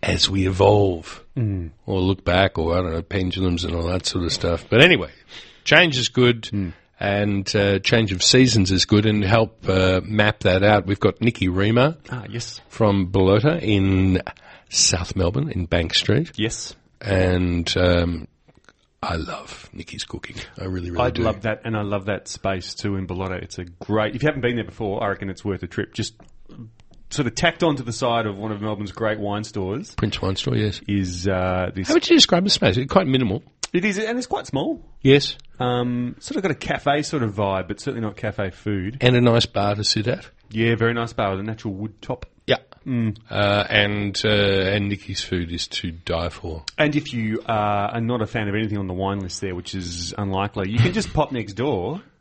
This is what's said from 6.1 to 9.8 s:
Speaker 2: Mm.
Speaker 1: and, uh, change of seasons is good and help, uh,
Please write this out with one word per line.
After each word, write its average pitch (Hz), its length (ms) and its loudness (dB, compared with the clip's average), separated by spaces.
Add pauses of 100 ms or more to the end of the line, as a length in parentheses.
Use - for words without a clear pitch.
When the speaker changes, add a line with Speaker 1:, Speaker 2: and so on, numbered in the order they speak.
Speaker 2:
Mm. 98 300 -4 (260)
Speaker 1:
and, 101 560 0
uh, 101 240 4
change 107 340 2
of 90 100 -2
seasons 113 480 6
is 95 140 2
good 104 200 4
and 107 180 2
help, 110 440 0
uh, 92 380 4